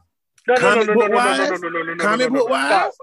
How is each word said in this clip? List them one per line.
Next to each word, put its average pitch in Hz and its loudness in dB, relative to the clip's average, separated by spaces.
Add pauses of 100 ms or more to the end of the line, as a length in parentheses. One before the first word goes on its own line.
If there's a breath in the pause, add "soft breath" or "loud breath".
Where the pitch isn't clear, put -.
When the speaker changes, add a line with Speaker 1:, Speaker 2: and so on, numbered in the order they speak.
(480)
Speaker 1:
No, 233 2
no, - -
no, 247 2
Speaker 2:
Comic 214 2
Speaker 1:
no, 208 0
no, 226 4
Speaker 2:
book 214 2
Speaker 1:
no, 233 2
no, 240 2
no, 247 2
Speaker 2:
wise? - 0
Speaker 1:
no, 190 0
no, 180 -6
no, 165 -6
no, 165 -8
no, 170 -6
Speaker 2:
Comic 233 0
Speaker 1:
no, 247 -2
no, 277 0
Speaker 2:
book 233 0
Speaker 1:
no. 262 0
Speaker 2:
wise? 269 -2
Speaker 1:
Stop, 381 2